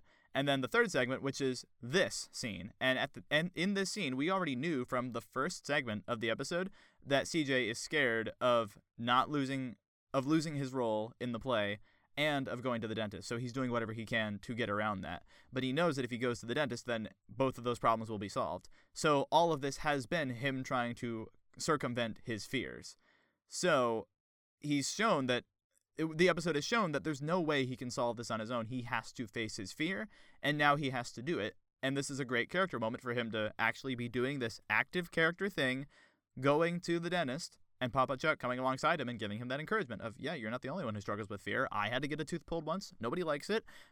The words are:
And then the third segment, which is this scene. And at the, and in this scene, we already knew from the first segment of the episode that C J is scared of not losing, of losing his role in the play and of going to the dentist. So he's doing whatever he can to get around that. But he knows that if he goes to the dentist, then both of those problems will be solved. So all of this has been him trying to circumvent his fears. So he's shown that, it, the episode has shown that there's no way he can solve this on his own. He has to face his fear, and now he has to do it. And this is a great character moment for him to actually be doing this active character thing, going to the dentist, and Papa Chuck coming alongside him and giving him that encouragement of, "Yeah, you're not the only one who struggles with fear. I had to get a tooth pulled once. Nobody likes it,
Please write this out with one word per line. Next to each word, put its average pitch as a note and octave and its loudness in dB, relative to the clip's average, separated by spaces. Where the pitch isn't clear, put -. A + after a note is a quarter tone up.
And C#3 2
then C#3 2
the B2+ -2
third A#3 2
segment, B2+ 0
which C3+ -4
is C3 0
this C#3 0
scene. G2 -8
And B2+ 4
at C3+ -2
the, A#2 -14
and D#3+ 2
in F3 0
this G3 0
scene, C#3+ -4
we D3 0
already F3+ 0
knew C3 0
from B2+ -2
the A#2 -4
first - -4
segment A#2+ -2
of A#2 -2
the A2+ 0
episode E3+ -2
that C3+ 2
C D#3+ 0
J B2+ 2
is A2+ -2
scared A#2 2
of A#2+ 4
not B2 4
losing, C3+ -2
of C3 2
losing D#3 2
his C3+ -4
role A#2 0
in B2 -2
the A2+ -4
play G#2+ 0
and C#3+ 0
of A#2+ -4
going A#2+ 0
to A#2 -4
the A2 -4
dentist. G#2 -4
So A#2+ -2
he's A#2+ -4
doing B2+ 0
whatever A2+ 0
he A2+ -6
can G#2+ -2
to B2 -8
get A2+ -2
around G#2 0
that. E2 -8
But B2+ -2
he C3 0
knows D#3+ 2
that C3 -2
if A#2 -8
he A#2+ -4
goes A#2+ 0
to - -12
the A#2+ -4
dentist, C3 0
then A2+ -4
both B2+ 0
of A#2+ -10
those A#2+ 0
problems A2+ 4
will G#2+ -2
be G2+ -4
solved. F#2 -2
So D3 4
all E3 6
of D#3+ 0
this C#3 -2
has C#3+ 0
been D#3 -2
him C3 -2
trying A#2+ 0
to A2+ -4
circumvent B2 0
his A2 -4
fears. C2 -6
So B2+ 4
he's C#3+ 0
shown F3+ 4
that, B2 2
it, D#3 -2
the F3+ 8
episode E3+ 2
has D3 0
shown G#3+ 2
that C#3 -2
there's C#3+ -2
no E3+ 2
way D3 4
he B2+ -4
can B2 -8
solve A#2+ 0
this A#2+ -6
on A2+ 0
his A2 -6
own. A#2+ -2
He B2 -6
has A#2 -2
to A#2+ -6
face A2 -4
his F#2+ -8
fear, G3 -2
and D3 0
now D3 6
he C#3+ 0
has B2 -4
to A#2 -8
do D#3+ -2
it. G#2 -4
And C3+ 0
this C#3 -2
is C3+ -4
a C#3+ -2
great A#2 0
character F3+ 0
moment A2+ -2
for A#2+ -2
him A#2 -2
to G#2+ 0
actually A#2+ 0
be A#2+ -4
doing B2+ 0
this A#2 -4
active B2+ 2
character E3+ 2
thing, C3+ 0
going D#3+ 4
to E3+ 0
the E3+ -4
dentist, E3 -4
and B2 -2
Papa C3 2
Chuck D#3 2
coming B2+ -2
alongside C3 2
him B2+ -2
and A#2+ -6
giving G#2 -4
him B2 -6
that C3+ -2
encouragement D#3 -2
of, A2 -6
"Yeah, D3+ -4
you're A2 -4
not B2+ -4
the C3 -6
only E3+ -6
one G#2+ -4
who G#2 -6
struggles G#2 -4
with G2+ -8
fear. A2 0
I G#2 0
had B2+ 0
to C#3 -4
get D3+ -4
a D#3 -4
tooth D#3+ -6
pulled E3 -4
once. F3 -4
Nobody E3+ -2
likes D3 -2
it, A3 0